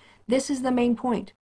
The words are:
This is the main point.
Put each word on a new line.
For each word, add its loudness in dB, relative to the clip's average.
This 0
is -4
the 0
main 2
point. -4